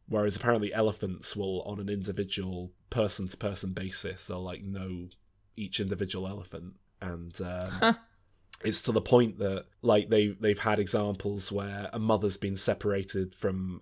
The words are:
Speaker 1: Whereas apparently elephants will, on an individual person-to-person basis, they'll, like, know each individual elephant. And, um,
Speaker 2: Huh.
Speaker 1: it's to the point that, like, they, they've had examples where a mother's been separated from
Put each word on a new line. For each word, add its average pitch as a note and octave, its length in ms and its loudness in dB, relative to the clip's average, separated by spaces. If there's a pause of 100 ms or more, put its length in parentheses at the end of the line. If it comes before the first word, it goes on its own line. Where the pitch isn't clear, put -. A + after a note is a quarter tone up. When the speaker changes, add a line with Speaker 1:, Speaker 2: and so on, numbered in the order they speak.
Speaker 1:
Whereas G#2 260 2
apparently G#2 380 2
elephants G#2 600 0
will, F#2+ 280 -2
on G#2 180 -6
an G2 80 -4
individual F#2+ 840 -4 (160)
person-to-person G2+ 840 -2
basis, F#2 560 -6
they'll, F#2 160 -6
like, F2+ 180 -8
know F#2 460 -6 (480)
each G#2 240 -4
individual F#2+ 480 -2
elephant. F#2 460 -10 (280)
And, E2+ 400 -8
um, F2+ 280 -4 (100)
Speaker 2:
Huh. A3+ 140 6 (720)
Speaker 1:
it's A2 180 0
to - 80 2
the G#2+ 100 4
point A#2+ 380 6
that, G2 260 -2 (160)
like, G#2+ 280 6
they, G#2+ 180 8
they've G#2 320 2
had G#2+ 180 2
examples G2+ 760 0
where G2+ 400 -4
a A2+ 60 -4
mother's G#2+ 360 2
been G2 220 -2
separated G2 760 0
from F#2 480 -2